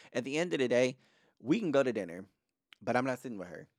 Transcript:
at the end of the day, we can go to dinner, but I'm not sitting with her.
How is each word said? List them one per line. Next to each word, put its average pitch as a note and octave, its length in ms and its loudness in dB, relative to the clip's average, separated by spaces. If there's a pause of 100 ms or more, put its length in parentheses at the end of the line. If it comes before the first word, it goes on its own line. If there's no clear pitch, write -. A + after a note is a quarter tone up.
(140)
at B2 100 -2
the C3+ 140 -4
end E3+ 160 0
of D#3+ 60 0
the B2+ 80 2
day, B2+ 300 4 (440)
we C3+ 180 0
can D#3+ 120 -2
go C3+ 120 4
to B2+ 100 2
dinner, F#2 320 -6 (560)
but A#2+ 140 0
I'm B2+ 100 2
not C3 140 -2
sitting A#2+ 200 -10
with F2+ 80 -10
her. E2+ 200 -14 (120)